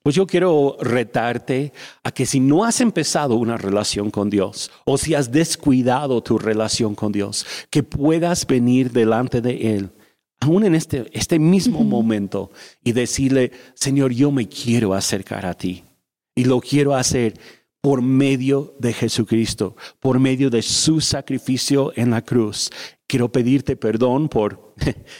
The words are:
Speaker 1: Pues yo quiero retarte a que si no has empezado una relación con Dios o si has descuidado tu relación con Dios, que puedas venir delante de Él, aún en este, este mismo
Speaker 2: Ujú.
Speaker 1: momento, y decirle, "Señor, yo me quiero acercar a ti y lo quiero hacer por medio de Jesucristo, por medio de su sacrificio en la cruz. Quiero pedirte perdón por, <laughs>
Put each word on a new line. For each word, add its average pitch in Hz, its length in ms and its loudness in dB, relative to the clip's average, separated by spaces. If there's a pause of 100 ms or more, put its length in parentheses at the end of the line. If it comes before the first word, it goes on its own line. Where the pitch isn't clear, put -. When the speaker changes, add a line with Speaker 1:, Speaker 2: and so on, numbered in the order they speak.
Speaker 1:
Pues 143 160 -2
yo 190 100 2
quiero 160 540 2
retarte 120 920 -2 (280)
a 123 100 -6
que 131 120 -2
si 135 160 0
no 147 240 4
has 233 160 0
empezado 156 540 0
una 117 240 0
relación 101 520 -2
con 104 200 -2
Dios 101 400 -2 (160)
o 135 100 2
si 151 180 -2
has 139 180 0
descuidado 131 920 2
tu 113 160 0
relación 110 560 -2
con 104 180 -4
Dios, 101 320 -4 (240)
que 151 140 0
puedas 165 640 0
venir 127 460 2
delante 117 500 0
de 117 320 -2
Él, 98 160 -4 (500)
aún 170 240 2
en 180 120 4
este, 143 360 -4
este 160 260 -2
mismo 180 420 4
Speaker 2:
Ujú. 143 80 4
Speaker 1:
momento, 104 640 -2 (320)
y 117 100 0
decirle, 127 580 0 (240)
"Señor, 135 380 0
yo 139 180 2
me 127 180 -2
quiero 113 460 0
acercar 98 500 -4
a 90 80 -4
ti 90 320 -8 (500)
y 123 100 0
lo 127 160 4
quiero 139 340 0
hacer 123 400 0 (480)
por 139 180 2
medio 135 800 2
de 113 160 -2
Jesucristo, 110 800 -2 (240)
por 127 200 2
medio 135 280 2
de 117 140 0
su 156 400 0
sacrificio 135 960 -2
en 120 160 0
la 117 100 0
cruz. 110 480 -2 (360)
Quiero 120 240 0
pedirte 131 460 0
perdón 123 540 0
por, 104 480 -4
<laughs> - 60 -4 (360)